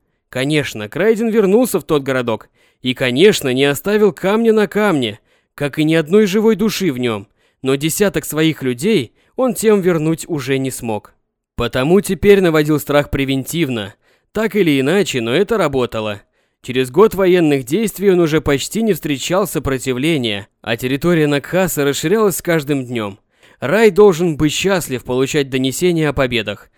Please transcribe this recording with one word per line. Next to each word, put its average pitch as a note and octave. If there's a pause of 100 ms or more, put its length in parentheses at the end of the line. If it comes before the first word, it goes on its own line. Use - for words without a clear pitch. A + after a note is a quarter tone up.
(300)
Конечно, B2+
Крайден A3
вернулся G#3
в -
тот D3
городок. B2+ (320)
И, B2+
конечно, C3+
не C3+
оставил G3
камня A3
на G#3+
камне, D3 (360)
как C#3+
и D#3
ни D#3
одной E3
живой G#3+
души F#3
в B2+
нем. A2+ (340)
Но C3+
десяток D#3+
своих D3+
людей C3 (220)
он B3
тем G#3
вернуть E3
уже C#3
не C3+
смог. A2 (420)
Потому C3
теперь G3
наводил D#3
страх D3
превентивно. C3+ (380)
Так G#3+
или E3
иначе, C#3
но A2+
это G3+
работало. A#2 (420)
Через B2+
год G3+
военных F3
действий F#3+
он F3
уже D#3+
почти D#3
не A3
встречал D#3+
сопротивления, C3 (140)
а A#2
территория D3
Накхаса D3
расширялась F3
с -
каждым D3
днем. A2 (400)
Рай G3+
должен F3
быть D3
счастлив E3+
получать C3
донесения D3
о C3+
победах. A#2